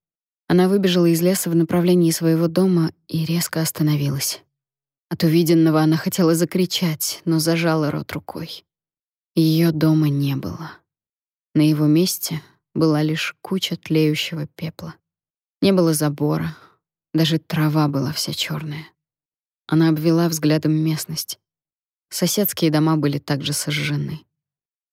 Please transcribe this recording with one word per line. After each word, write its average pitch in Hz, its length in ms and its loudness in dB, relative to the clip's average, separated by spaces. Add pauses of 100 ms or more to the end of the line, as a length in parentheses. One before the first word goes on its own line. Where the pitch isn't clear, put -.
(480)
Она 180 200 4
выбежала 185 380 2
из 165 160 2
леса 180 280 0
в 165 60 0
направлении 175 560 4
своего 165 360 0
дома 170 440 2 (160)
и 160 180 -4
резко 165 360 -4
остановилась. 147 840 -2 (680)
От - 140 -4
увиденного 160 580 4
она 156 160 4
хотела 170 380 0
закричать, 170 920 -2
но 165 140 2
зажала 160 520 0
рот 151 200 -8
рукой. - 540 -12 (680)
Её 165 360 4
дома 156 380 2
не 143 260 -2
было. 98 360 -10 (840)
На 156 80 2
его 151 240 2
месте 160 560 0 (320)
была 151 280 2
лишь 156 400 -4
куча - 340 -6
тлеющего 156 720 -2
пепла. - 480 -12 (680)
Не 196 100 4
было 175 220 4
забора, 151 600 -2 (580)
даже 160 260 2
трава 156 480 0
была 143 240 -2
вся - 220 -6
чёрная. 151 540 -8 (800)
Она 160 220 2
обвела 165 380 2
взглядом 156 460 0
местность. 156 680 -4 (680)
Соседские 175 640 -2
дома 156 260 2
были 143 220 -2
также 143 340 -4
сожжены. 147 720 -6 (680)